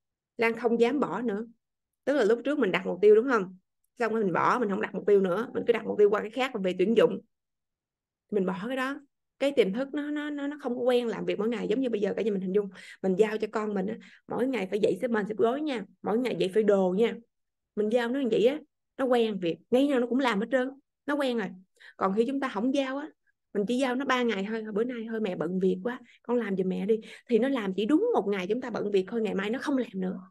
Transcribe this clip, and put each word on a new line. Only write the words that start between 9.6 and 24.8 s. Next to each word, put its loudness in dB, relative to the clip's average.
thức -4
nó, -4
nó, -6
nó, -6
nó -6
không -6
có -6
quen 2
làm -4
việc -2
mỗi 0
ngày. -4
Giống 0
như -2
bây -2
giờ -2
cả -2
nhà 0
mình -2
hình -4
dung, 0
mình 2
giao 2
cho -4
con -4
mình -2
á, -6
mỗi -2
ngày -2
phải -2
dậy 2
xếp -2
bàn 0
xếp -6
gối 2
nha, -4
mỗi 0
ngày -2
dậy 0
phơi 4
đồ 4
nha. 2
Mình 0
giao 2
nó -2
như 0
vậy 4
á, 2
nó -2
quen 2
việc, -2
ngay 4
nào 2
nó 0
cũng 0
làm 2
hết -2
trơn, 0
nó -2
quen 0
rồi. -4
Còn 0
khi 4
chúng -4
ta -2
không -2
giao -2
á, -8
mình -2
chỉ 0
giao 0
nó -2
ba 2
ngày 0
thôi, -6
"Bữa 0